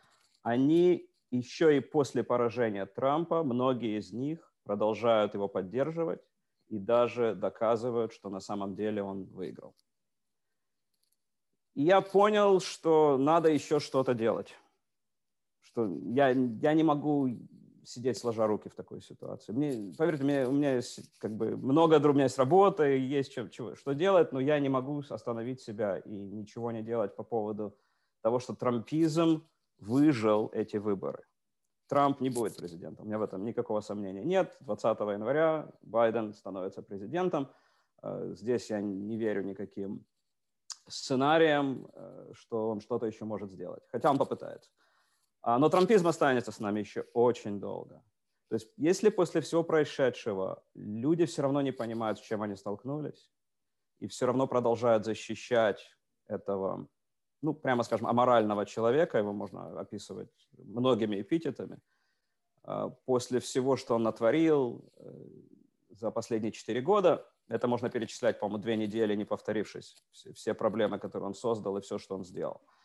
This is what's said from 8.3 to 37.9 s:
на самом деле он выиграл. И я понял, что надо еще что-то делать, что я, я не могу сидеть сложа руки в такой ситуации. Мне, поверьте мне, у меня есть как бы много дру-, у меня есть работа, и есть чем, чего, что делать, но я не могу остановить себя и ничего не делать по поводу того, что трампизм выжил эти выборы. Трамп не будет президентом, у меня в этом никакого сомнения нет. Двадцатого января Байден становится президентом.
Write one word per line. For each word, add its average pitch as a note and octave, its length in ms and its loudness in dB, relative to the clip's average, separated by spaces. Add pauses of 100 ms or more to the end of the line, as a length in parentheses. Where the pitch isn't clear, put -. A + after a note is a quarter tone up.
на F#2+ 100 -8
самом G2+ 340 -8
деле G#2 280 -4
он G2 220 -8
выиграл. - 500 -12 (2000)
И C3+ 80 -2
я F#3+ 180 6
понял, G3+ 600 6
что D#3 580 4
надо D#3+ 300 6
еще D3 320 2
что-то C3 340 2
делать, A2 400 -2 (1080)
что A2+ 280 -4 (260)
я, C#3 140 4
я B2+ 460 0
не D#3+ 100 4
могу D3 440 0 (560)
сидеть B2 340 -4
сложа A2+ 280 0
руки G#2 220 0
в - 60 -20
такой - 260 -14
ситуации. - 520 -14
Мне, A#2 460 -4
поверьте D#3+ 240 0
мне, C#3 240 2
у B2+ 60 0
меня C#3+ 240 2
есть - 420 -8
как G#2+ 140 -6
бы A2 240 -4
много D3+ 420 6
дру-, C#3+ 140 6
у - 20 4
меня C#3 100 4
есть B2+ 140 0
работа, D#3 500 6
и C3+ 120 2
есть C3+ 320 -2
чем, A2 180 -8
чего, A2 240 -12
что C#3 200 -6
делать, F3 380 4
но C3+ 80 -2
я D3 200 2
не C#3 80 0
могу C3+ 420 -2
остановить A#2+ 500 -6
себя G#2 380 -4
и - 120 -14
ничего G#2 600 -10
не A2+ 120 -6
делать A2+ 340 -4
по G#2+ 80 -10
поводу G#2+ 520 -4 (460)
того, A#2 160 2
что A#2+ 160 -8
трампизм D#3 880 0 (360)
выжил A2+ 720 4
эти G#2+ 240 -4
выборы. G2+ 480 -4 (640)
Трамп C#3+ 320 2
не C3 100 0
будет A#2 260 -4
президентом, E2+ 480 -14
у G#2+ 40 -10
меня G#2+ 100 -2
в G#2+ 40 -2
этом F#2+ 220 -4
никакого A2 360 -4
сомнения G2+ 440 -8
нет. F3+ 360 0
Двадцатого A2 520 -2
января D3+ 600 0 (100)
Байден A2+ 520 0
становится G2 480 -10
президентом. C#3 640 -4 (540)